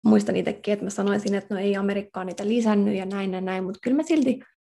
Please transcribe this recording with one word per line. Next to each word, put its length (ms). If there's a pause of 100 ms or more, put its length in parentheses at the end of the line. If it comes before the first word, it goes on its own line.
muistan 320
itsekin, 360
että 120
mä 60
sanoisin, 440
että 200
no 60
ei 160
Amerikka 440
ole 40
niitä 240
lisännyt 460
ja 120
näin 280
ja 60
näin, 240
mut 180
kyllä 140
mä 60
silti, 380 (400)